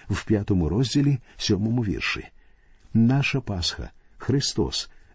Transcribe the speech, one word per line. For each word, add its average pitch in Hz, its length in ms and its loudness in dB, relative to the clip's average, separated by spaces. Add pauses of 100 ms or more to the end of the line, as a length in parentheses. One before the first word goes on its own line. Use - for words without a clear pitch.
в - 160 -4
п'ятому 101 440 2
розділі, 135 480 2 (200)
сьомому 110 440 0
вірші. - 440 -4 (680)
"Наша 131 480 4
Пасха, - 480 -6 (280)
Христос, - 720 -2 (260)